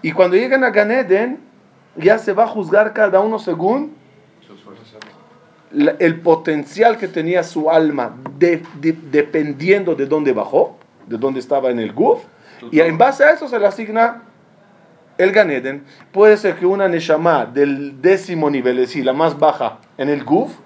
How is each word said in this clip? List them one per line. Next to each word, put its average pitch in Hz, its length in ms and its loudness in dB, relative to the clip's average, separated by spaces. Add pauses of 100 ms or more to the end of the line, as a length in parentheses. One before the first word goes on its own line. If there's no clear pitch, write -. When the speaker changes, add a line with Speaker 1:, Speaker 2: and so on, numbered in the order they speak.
Speaker 1:
Y 254 100 -6
cuando 180 260 2
llegan 262 260 0
a 240 80 0
Gan 208 180 2
Eden, 233 500 0 (560)
ya 190 220 2
se 214 160 -4
va 214 120 2
a - 20 -8
juzgar 214 460 0
cada 196 260 2
uno 220 180 -2
según 202 560 -4 (540)
Speaker 2:
Su 107 60 -20
esfuerzo. 101 300 -20 (880)
Speaker 1:
la, 147 280 2
el 165 220 0
potencial 170 760 0
que 202 100 -8
tenía 170 360 -2
su 160 260 -4
alma, 147 460 0 (240)
de, 170 240 2 (160)
de, 160 140 -2
dependiendo 151 1000 0
de 139 140 -4
dónde 147 260 0
bajó, 110 440 -2 (280)
de 113 120 -10
dónde 131 240 -4
estaba 131 280 -2
en 117 100 -4
el 107 140 -6
guf, 160 300 0 (480)
y 151 80 2
en 165 180 2
base 262 260 4
a 302 80 6
eso 320 160 -2
se 240 120 -4
le 202 80 2
asigna 226 560 -2 (920)
el 190 160 2
Gan 196 180 4
Eden. 135 320 -6 (300)
Puede 208 240 6
ser 196 180 -2
que 180 100 -4
una 196 220 2
neshama 160 580 0
del 139 560 -4
décimo 180 480 0
nivel, 127 300 -2
es 123 100 0
decir, 135 160 -6
la 131 60 0
más 147 260 0
baja 143 420 0 (180)
en 139 100 -4
el 143 160 -2
guf 190 280 0 (140)